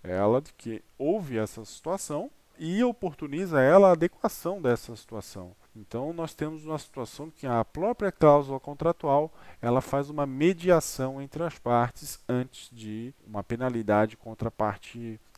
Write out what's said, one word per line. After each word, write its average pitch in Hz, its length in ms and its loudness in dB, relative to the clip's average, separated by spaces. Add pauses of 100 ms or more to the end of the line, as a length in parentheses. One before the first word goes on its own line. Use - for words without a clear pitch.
ela 101 380 2
de 156 100 -14
que - 320 -12 (140)
houve 147 400 -2
essa 110 260 -6
situação 170 680 -8 (280)
e 175 260 -2
oportuniza 160 800 -2
ela 185 280 10
a - 40 8
adequação 180 680 -4
dessa 120 360 -2
situação. 95 580 -14 (220)
Então, 120 360 -10
nós 165 200 -8
temos 156 300 -8
uma 156 160 -8
situação 143 500 -12
que - 160 -14
a 120 200 2
própria 202 440 -2
cláusula 143 520 4
contratual, 151 680 0 (320)
ela 123 200 2
faz 139 280 -2
uma 147 160 -4
mediação 147 960 0
entre 143 220 -8
as 165 160 -8
partes 120 580 0 (120)
antes 127 420 -6
de 113 420 -10 (140)
uma 104 160 -8
penalidade 110 720 0
contra 113 320 -8
a 113 40 -6
parte 110 680 -6 (180)